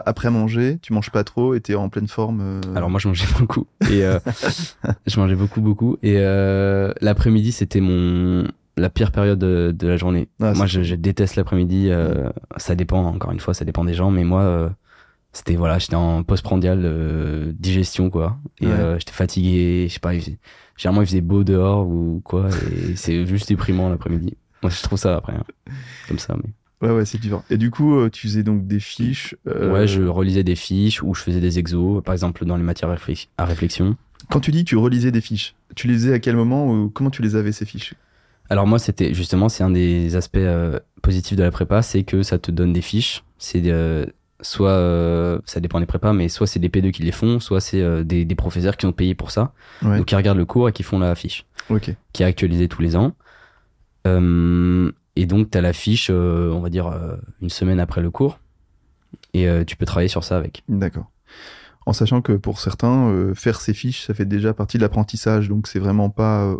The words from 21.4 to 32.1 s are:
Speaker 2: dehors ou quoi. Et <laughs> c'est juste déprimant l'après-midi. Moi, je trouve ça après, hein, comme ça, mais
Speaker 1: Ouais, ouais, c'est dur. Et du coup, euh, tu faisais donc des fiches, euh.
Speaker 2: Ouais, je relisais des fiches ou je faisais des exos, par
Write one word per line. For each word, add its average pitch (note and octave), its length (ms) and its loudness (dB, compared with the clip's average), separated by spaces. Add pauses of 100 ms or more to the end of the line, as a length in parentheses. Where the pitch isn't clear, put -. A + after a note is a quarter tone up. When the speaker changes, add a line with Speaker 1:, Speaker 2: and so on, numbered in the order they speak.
Speaker 2:
dehors F#2+ 460 2
ou E2+ 340 -2
quoi. F#2+ 260 -2 (220)
Et E2+ 260 -4
<laughs> - 0 -
c'est F2 300 -2
juste G2+ 220 -2
déprimant F#2 400 0
l'après-midi. E2+ 480 -2 (260)
Moi, F#2+ 80 0
je F2 120 -6
trouve G2 160 -2
ça F2+ 180 0
après, - 160 -6
hein, - 120 -6 (640)
comme - 120 -4
ça, - 180 -6
mais - 140 -8 (320)
Speaker 1:
Ouais, A2+ 120 0
ouais, A2 120 2
c'est G#2+ 120 -8
dur. G#2 300 -4
Et - 80 0
du A#2 140 2
coup, D3 280 2
euh, A#2 120 4
tu - 160 -10
faisais G#2+ 160 0
donc G#2 240 0
des G2+ 140 -2
fiches, - 540 -6 (140)
euh. - 240 0
Speaker 2:
Ouais, G2+ 160 4
je G2 140 2
relisais F#2 420 2
des F2+ 100 2
fiches G2 480 0
ou F#2 120 -2
je - 80 -6
faisais F2 180 0
des F2 180 2
exos, F2 460 0
par F#2 80 -4